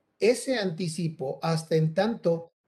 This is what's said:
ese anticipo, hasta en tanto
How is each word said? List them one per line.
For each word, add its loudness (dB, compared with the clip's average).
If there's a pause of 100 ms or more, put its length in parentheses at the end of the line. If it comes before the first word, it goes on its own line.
(200)
ese 2
anticipo, -4
hasta 0
en 2
tanto 0 (160)